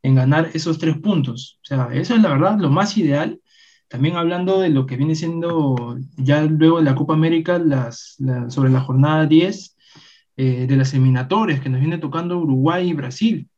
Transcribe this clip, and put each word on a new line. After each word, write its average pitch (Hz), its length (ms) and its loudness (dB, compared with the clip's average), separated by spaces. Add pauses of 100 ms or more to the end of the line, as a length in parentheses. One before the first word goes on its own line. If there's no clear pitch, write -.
en 135 120 2
ganar 147 400 2
esos 160 240 -4
tres 160 180 0
puntos. 143 640 -4
O - 40 -20
sea, 127 260 -2
eso 160 220 -2
es, 220 80 6
la 185 80 4
verdad, 175 280 2
lo 160 120 0
más 196 260 0
ideal. 160 440 0 (480)
También 151 280 -2
hablando 180 440 0
de 180 100 0
lo 135 160 2
que 131 100 -8
viene 151 200 0
siendo 160 840 -4 (180)
ya 143 260 0
luego 160 360 4
de 160 60 4
la 135 100 2
Copa 143 180 -2
América, 165 460 0
las, 135 600 -4
la, 123 300 -4
sobre 131 220 0
la 131 100 4
jornada 147 460 2
diez, 175 500 2 (600)
eh, 127 300 -2
de 135 100 2
las 135 180 0
eliminatorias 131 680 2
que 135 80 -6
nos 131 120 -2
viene 160 180 0
tocando 165 400 -4
Uruguay 160 500 0
y 170 60 -2
Brasil. 143 640 -4